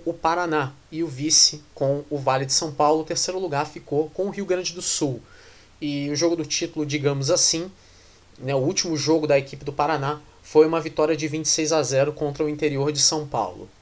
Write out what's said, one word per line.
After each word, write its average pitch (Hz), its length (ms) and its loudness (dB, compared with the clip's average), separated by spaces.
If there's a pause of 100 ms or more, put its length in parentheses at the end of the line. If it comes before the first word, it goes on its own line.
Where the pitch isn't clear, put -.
o 165 80 -2
Paraná 160 600 0 (180)
e 160 140 -4
o - 20 -4
vice 151 560 0 (100)
com 143 380 0
o 147 80 -2
Vale 135 260 2
de 135 80 -4
São 156 200 -2
Paulo. 156 300 4
O - 20 -6
terceiro 185 340 -4
lugar 147 260 -2
ficou 147 460 -4
com 190 160 -4
o 202 40 -4
Rio 202 140 -6
Grande 180 280 -2
do 175 100 -10
Sul. 127 400 -2 (580)
E 143 300 -2
o 147 60 -2
jogo 170 180 2
do 160 100 -2
título, 160 400 -4
digamos 139 460 0
assim, 175 400 0 (680)
né, 135 200 -4
o - 20 2
último 170 380 -2
jogo 151 320 2
da 139 100 6
equipe - 260 -10
do 143 80 -6
Paraná, 147 480 -2 (220)
foi 156 240 8
uma 165 140 0
vitória 156 360 0
de 151 120 -4
vinte 156 180 -4
e - 20 -4
seis 156 240 0
a 156 80 4
zero 143 320 2
contra 147 300 -2
o 151 60 0
interior 147 420 0
de 143 80 -2
São 151 260 2
Paulo. 101 440 -4 (140)